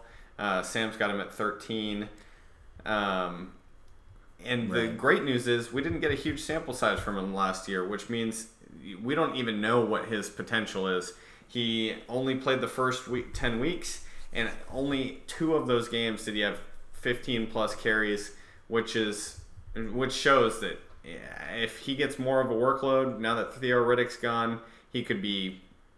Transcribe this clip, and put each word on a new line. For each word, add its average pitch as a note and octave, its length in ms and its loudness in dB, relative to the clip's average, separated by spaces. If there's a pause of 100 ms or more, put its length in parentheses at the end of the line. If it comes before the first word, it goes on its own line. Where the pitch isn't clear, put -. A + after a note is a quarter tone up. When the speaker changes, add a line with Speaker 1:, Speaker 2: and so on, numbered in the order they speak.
(400)
Speaker 1:
Uh, G2 220 2
Sam's A2 340 -2
got G#2 140 2
him G2+ 100 -2
at - 140 -6
thirteen. G#2+ 760 -4 (760)
Um, F#2 640 -2 (920)
and A#2+ 260 0
the A2+ 160 2
Speaker 2:
Right. A2+ 100 -4
Speaker 1:
great D3 260 6
news B2 240 2
is A#2 260 2
we C3+ 80 0
didn't E3 180 -2
get D3+ 120 2
a C#3 40 2
huge C#3 240 -2
sample D3 340 -4
size G#2+ 260 2
from G2+ 180 -2
him F#2+ 160 -2
last F#2+ 340 0
year, F#2 180 0
which G2+ 240 -4
means A2+ 380 -2 (560)
we C3 120 0
don't D#3 200 2
even A#2 240 0
know A#2 220 6
what G#2+ 240 2
his G#2+ 240 -2
potential G#2 580 -2
is. F2+ 260 0 (340)
He A2+ 480 0 (120)
only C3 280 0
played C3 260 2
the A#2+ 60 0
first B2+ 400 0
week, B2 260 -4
ten A#2 260 0
weeks, E3+ 460 -2 (260)
and A2+ 180 0 (220)
only C3+ 560 -2
two D#3+ 280 2
of B2+ 120 2
those A#2+ 220 4
games A2+ 340 0
did G#2+ 120 -4
he G#2+ 60 2
have G2+ 180 2 (340)
fifteen A#2 540 0
plus G#2+ 280 0
carries, G#2+ 560 2 (360)
which A2+ 280 0
is, G#2+ 460 -2 (340)
which A2+ 380 0
shows B2 480 4
that, E2+ 180 -4 (240)
yeah, D2 520 -10
if A2+ 240 -2
he C#3 160 -4
gets C3+ 240 0
more C3 200 4
of B2 100 4
a A#2+ 40 0
workload C3 680 4
now A2+ 160 2
that A2 200 -2
Theo B2 280 4
Riddick's A#2+ 340 4
gone, A#2 440 0 (300)
he B2 120 -2
could G2+ 180 0
be F#2+ 400 -2 (360)